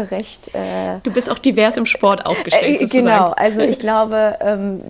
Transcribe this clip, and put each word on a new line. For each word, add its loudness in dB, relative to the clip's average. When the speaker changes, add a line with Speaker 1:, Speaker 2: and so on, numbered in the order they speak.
Speaker 1:
recht, -10
äh, -6
Speaker 2:
Du -4
bist 0
auch -6
divers 2
im -2
Sport 0
aufgestellt, 0
Speaker 1:
äh, 2
Speaker 2:
sozusagen. 2
Speaker 1:
genau. 4
Also 0
ich 2
glaube, 0
ähm, -2